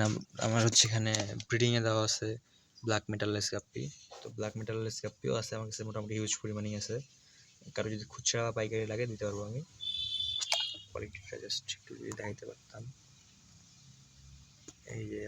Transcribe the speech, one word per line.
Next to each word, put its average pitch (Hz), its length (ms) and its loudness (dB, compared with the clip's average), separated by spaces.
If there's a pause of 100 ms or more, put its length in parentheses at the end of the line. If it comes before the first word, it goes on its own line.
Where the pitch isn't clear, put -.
আম-, 107 180 2 (220)
আমার 113 220 6
হচ্ছে - 200 8
এখানে 110 260 4 (340)
ব্রিডিংয়ে 117 400 6
দেওয়া 110 220 4
আছে - 200 0 (560)
ব্ল্যাক 107 260 4
মেটাললেস 104 420 0
গাপ্পি। 104 300 -6 (380)
তো 113 160 -10
ব্ল্যাক 107 220 -4
মেটাললেস 110 440 -2
গাপ্পিও 131 380 -2
আছে - 160 -6
আমার 110 120 -4
কাছে 110 200 -6
মোটামুটি 107 280 -4
হিউজ 107 240 0
পরিমাণেই 104 400 -2
আছে। 110 140 -2 (800)
কারো 107 180 0
যদি 107 200 -6
খুচরা - 320 2
বা 117 120 2
পাইকারি 110 340 2
লাগে 113 200 0
দিতে 107 160 -4
পারবো 101 220 -2
আমি। 123 120 -4 (1300)
কোয়ালিটিটা 110 520 -8
just - 240 -6 (100)
একটু - 220 -20
যদি 113 200 -6
দেখাইতে 104 300 -6
পারতাম। - 340 -14 (2000)
এই 110 140 -4
যে 107 180 -4